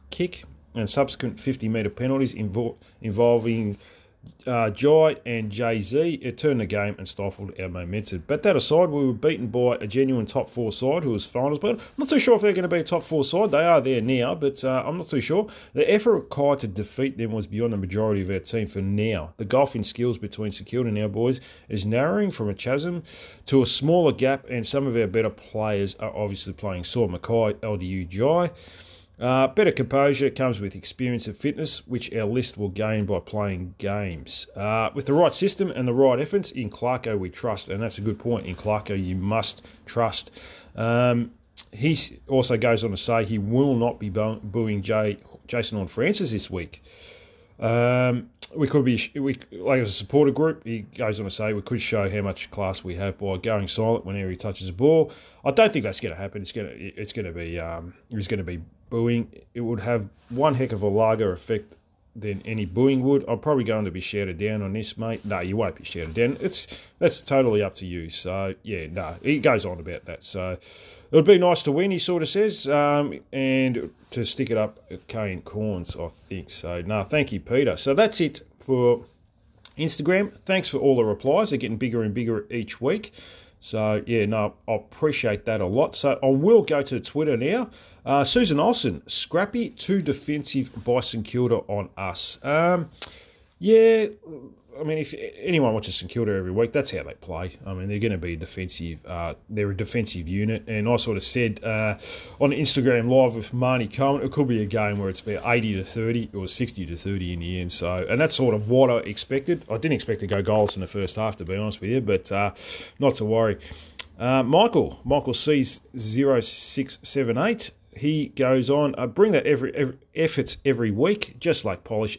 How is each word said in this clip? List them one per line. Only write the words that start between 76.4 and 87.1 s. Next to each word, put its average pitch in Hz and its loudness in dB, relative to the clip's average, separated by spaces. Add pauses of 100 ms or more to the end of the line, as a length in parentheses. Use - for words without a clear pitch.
So, 87 -8
no, 101 -2
thank 151 0
you, 92 -6
Peter. 120 2
So 139 0
that's 214 2
it 156 -2 (200)
for 123 2 (760)
Instagram. 165 0 (120)
Thanks 190 0
for 143 -4
all 135 6
the 120 4
replies. 135 2
They're 139 0
getting 113 -4
bigger 117 0
and 104 0
bigger 110 -2
each 117 -6
week. 180 -2 (480)
So, 107 0
yeah, 113 2
no, 104 0 (120)
I 113 0
appreciate 120 -2
that 110 0
a 98 0
lot. 117 2
So - 0
I 135 4
will 160 6
go 147 0
to 135 -4
Twitter 151 0